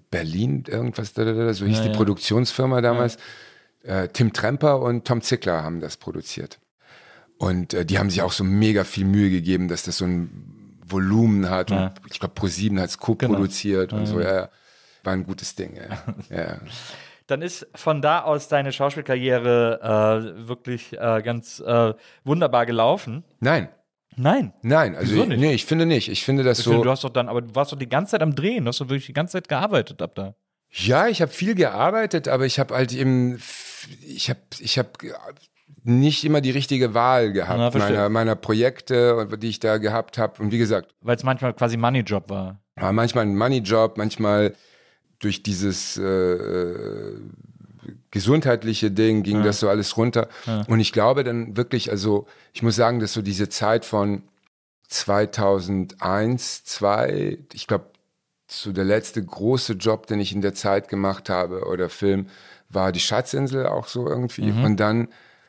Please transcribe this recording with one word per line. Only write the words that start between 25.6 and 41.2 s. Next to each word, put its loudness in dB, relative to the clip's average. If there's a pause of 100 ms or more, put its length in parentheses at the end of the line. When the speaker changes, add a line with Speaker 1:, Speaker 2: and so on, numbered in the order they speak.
Speaker 1:
finde 2
nicht. 2
Ich -4
finde 2
das 4
Speaker 2:
Ich -2
finde, 6
Speaker 1:
so 4
Speaker 2:
du 4
hast -2
doch -6
dann, -2
aber -2
du -12
warst 0
doch -10
die -6
ganze -2
Zeit 2
am 2
Drehen, -2
du -2
hast -4
doch -6
wirklich -4
die -16
ganze -4
Zeit -8
gearbeitet -2
ab -8
da. -8 (380)
Speaker 1:
Ja, 2
ich 0
hab 0
viel -2
gearbeitet, 0
aber 2
ich 0
hab -2
halt 0
eben, 2
f-, -12 (160)
ich -8
hab, -4 (200)
ich -4
hab -4
ge-, -14 (720)
nicht 4
immer 2
die 0
richtige 0
Wahl 4
gehabt, 0
Speaker 2:
Na, 2
verstehe. 2
Speaker 1:
meiner, 2
meiner 2
Projekte, 2 (100)
die -6
ich -8
da 2
gehabt -2
hab. -2
Und -2
wie 0
gesagt 0
Speaker 2:
Weil's -2